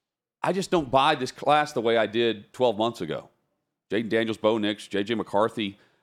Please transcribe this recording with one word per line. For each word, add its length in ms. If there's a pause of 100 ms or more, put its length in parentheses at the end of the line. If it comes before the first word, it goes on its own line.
(420)
I 100
just 180
don't 200
buy 240
this 160
class 420
the 80
way 160
I 100
did 460
twelve 240
months 240
ago. 280 (600)
Jayden 180
Daniels, 300
Bo 200
Nix, 300
J 160
J 100
McCarthy. 640 (240)